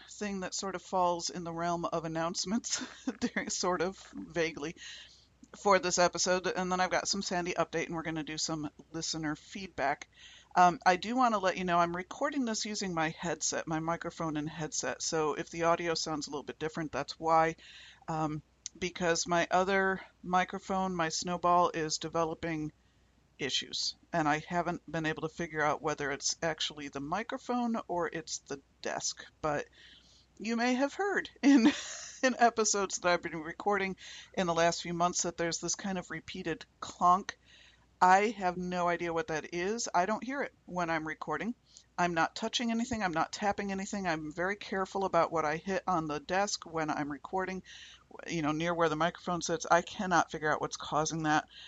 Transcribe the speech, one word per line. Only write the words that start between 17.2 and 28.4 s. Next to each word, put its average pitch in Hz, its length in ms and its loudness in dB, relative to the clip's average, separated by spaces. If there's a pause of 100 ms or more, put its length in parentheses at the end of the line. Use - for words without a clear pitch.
Um, 156 340 -2 (360)
because 175 480 0
my 170 240 2
other 190 500 2 (220)
microphone, 185 720 0
my 165 140 0
Snowball, 175 640 4
is 156 240 -2
developing 160 760 -2 (640)
issues, - 560 -4 (180)
and 156 160 2
I 151 200 0
haven't 175 420 -2
been 160 160 -2
able 156 160 -2
to 160 60 -2
figure 156 340 -4
out 147 200 2
whether 147 280 -2
it's - 320 -4
actually 151 460 -4
the 139 120 -8
microphone 233 880 -2
or 175 200 -2
it's - 300 -8 (100)